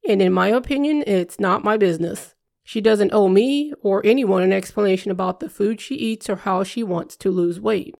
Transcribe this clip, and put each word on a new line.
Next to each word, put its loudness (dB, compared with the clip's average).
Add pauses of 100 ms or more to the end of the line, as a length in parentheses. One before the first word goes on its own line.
and 2
in 4
my 2
opinion, 0
it's -2
not 0
my 2
business. -2 (280)
She -8
doesn't 2
owe 4
me 2
or 0
anyone 2
an 2
explanation -2
about -4
the -10
food -2
she -10
eats -6
or -2
how -2
she -6
wants -6
to -2
lose 0
weight. -4